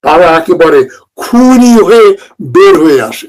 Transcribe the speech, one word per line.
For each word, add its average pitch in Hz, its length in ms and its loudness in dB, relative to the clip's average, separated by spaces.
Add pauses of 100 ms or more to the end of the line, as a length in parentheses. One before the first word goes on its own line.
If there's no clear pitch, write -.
তারা 165 240 0
একেবারে 160 600 -2 (280)
খুনি 247 580 0
হয়ে 208 440 2 (240)
বের 175 380 2
হয়ে 151 220 0
আসে। 110 260 -12